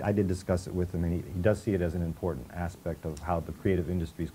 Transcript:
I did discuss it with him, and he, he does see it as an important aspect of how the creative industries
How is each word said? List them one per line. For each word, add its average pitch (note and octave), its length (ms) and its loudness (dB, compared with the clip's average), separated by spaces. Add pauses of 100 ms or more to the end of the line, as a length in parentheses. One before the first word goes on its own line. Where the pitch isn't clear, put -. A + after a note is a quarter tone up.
I G#2 80 2
did G2+ 160 4
discuss F2+ 400 0
it - 80 -6
with F2+ 180 0
him, E2+ 120 0
and E2+ 80 2
he, D#2+ 200 -2
he F#2 80 -4
does G#2 220 4
see G#2 120 2
it F2+ 60 2
as E2+ 140 2
an F2 80 0
important E2 500 -2
aspect F2 520 -6
of D#2 160 -6
how E2+ 200 0
the D#2+ 120 -6
creative F2+ 360 2
industries E2 460 -2